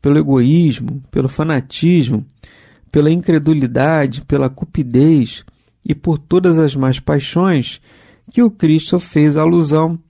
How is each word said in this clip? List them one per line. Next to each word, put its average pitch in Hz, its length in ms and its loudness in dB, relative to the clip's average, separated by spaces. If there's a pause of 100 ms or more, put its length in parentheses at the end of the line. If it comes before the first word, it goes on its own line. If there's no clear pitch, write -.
pelo 143 160 2
egoísmo, 139 920 0
pelo 135 160 -2
fanatismo, 143 960 -2 (640)
pela 147 220 2
incredulidade, 147 1080 0
pela 135 280 -2
cupidez 135 960 0 (400)
e 151 100 -4
por 147 240 -4
todas 175 400 0
as 147 180 0
más 131 220 0
paixões, 147 840 -2 (500)
que 240 100 0
o 226 100 2
Cristo 160 480 0
fez 151 360 0
alusão 160 640 0 (100)